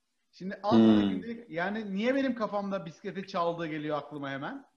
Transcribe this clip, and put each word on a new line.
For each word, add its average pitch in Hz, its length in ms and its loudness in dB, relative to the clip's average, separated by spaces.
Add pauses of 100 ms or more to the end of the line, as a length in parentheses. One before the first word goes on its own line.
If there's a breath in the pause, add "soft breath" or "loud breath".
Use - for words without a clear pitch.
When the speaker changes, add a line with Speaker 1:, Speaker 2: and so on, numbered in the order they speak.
(320)
Speaker 1:
Şimdi 190 320 -8
al 208 80 2
sana 110 300 8
Speaker 2:
Hmm. 101 80 4
Speaker 1:
gündelik, - 400 -6
yani 190 460 -4
niye 240 200 2
benim 269 200 0
kafamda 196 500 -4
bisikleti 185 420 -10
çaldığı 170 400 -2
geliyor 151 300 -4
aklıma 143 320 -8
hemen. 156 360 -8 (120)